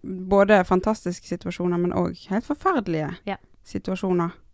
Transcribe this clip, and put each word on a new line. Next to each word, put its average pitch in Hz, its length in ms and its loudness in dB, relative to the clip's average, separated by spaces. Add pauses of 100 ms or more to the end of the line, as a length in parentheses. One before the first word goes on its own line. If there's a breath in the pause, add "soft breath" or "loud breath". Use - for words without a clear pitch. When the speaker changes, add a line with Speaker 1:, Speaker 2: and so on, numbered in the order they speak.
Speaker 1:
både 190 600 4
fantastiske 185 640 -2
situasjoner, 175 540 -4
men 175 120 0
også - 360 -4
helt 202 160 -2
forferdelige 196 680 -2 (100)
Speaker 2:
Ja. 196 100 -6 (280)
Speaker 1:
situasjoner. 185 680 -2 (220)